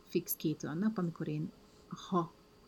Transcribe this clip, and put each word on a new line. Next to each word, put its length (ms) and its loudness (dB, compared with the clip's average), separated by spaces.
fix 300 0
két 280 0
olyan 140 -2
nap, 200 2
amikor 300 0
én, 220 -2
ha 240 2